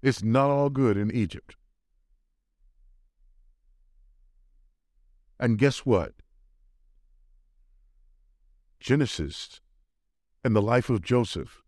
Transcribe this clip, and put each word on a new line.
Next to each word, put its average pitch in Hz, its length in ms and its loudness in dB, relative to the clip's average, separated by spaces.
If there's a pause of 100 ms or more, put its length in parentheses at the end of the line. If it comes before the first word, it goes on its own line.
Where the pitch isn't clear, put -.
It's 131 200 0
not 127 280 2
all 143 200 2
good 131 260 2
in 104 140 -2
Egypt. 107 460 -6 (3750)
And 117 180 0
guess 135 280 2
what? 95 260 0 (2750)
Genesis - 840 -4 (800)
and 120 100 0
the 104 80 4
life 117 280 0
of 107 120 0
Joseph 113 640 -4